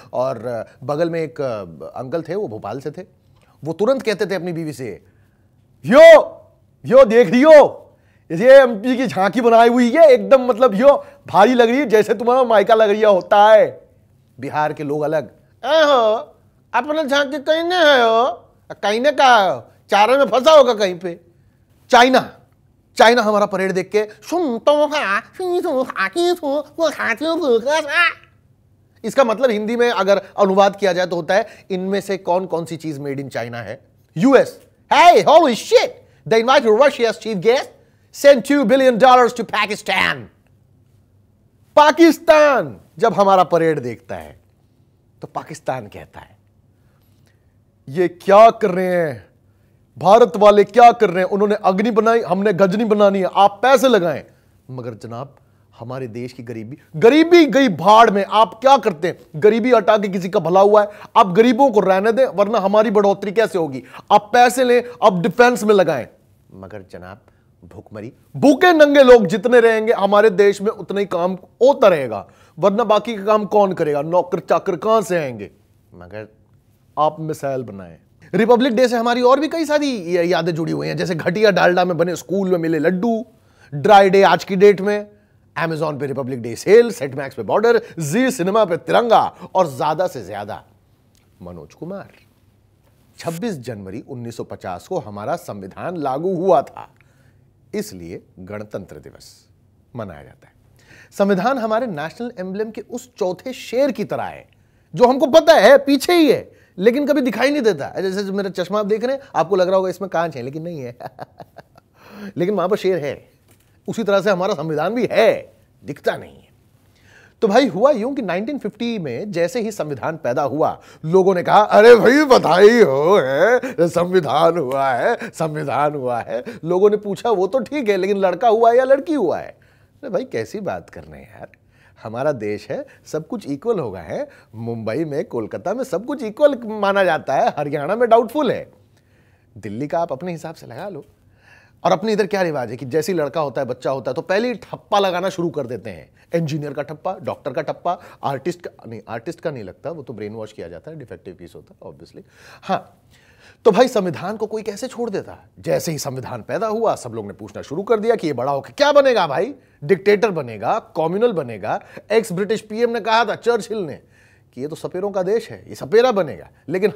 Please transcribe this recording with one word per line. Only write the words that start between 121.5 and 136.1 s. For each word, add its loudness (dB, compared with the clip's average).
"अरे 8
भाई 4
बधाई 4
हो, 2
है, 0
संविधान 0
हुआ -2
है, -4
संविधान -4
हुआ -6
है।" -8
लोगों 0
ने 0
पूछा, -8
"वो -2
तो -4
ठीक -4
है, 0
लेकिन -4
लड़का -2
हुआ 2
है 0
या 2
लड़की -2
हुआ -4
है?" -14
अरे -20
भाई -6
कैसी -10
बात -12
कर -20
रहे -20
हैं -20
यार, -20
हमारा -6
देश -10
है, -10
सब -10
कुछ -12
इक्वल -6
होगा -10
है। -12
मुंबई -8
में, -8
कोलकाता -10
में -8
सब -8
कुछ -10